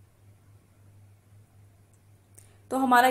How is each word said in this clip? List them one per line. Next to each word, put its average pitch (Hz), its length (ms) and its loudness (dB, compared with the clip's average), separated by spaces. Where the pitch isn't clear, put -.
तो 262 60 -6
हमारा 254 340 0